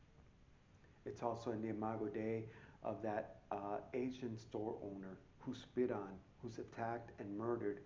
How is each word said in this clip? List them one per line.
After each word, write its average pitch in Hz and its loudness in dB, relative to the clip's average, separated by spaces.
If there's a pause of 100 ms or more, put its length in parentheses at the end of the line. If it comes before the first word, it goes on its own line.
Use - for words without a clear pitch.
(1040)
It's - -4
also 117 4
in 107 0
the 110 2
Imago 107 2
Dei 113 2 (360)
of 110 0
that, - 0 (100)
uh, 101 2 (140)
Asian 127 2
store 110 0
owner 98 -6 (200)
who's - -2
spit 123 4
on, 98 0 (220)
who's 117 -6
attacked 117 -2
and 101 -4
murdered 113 4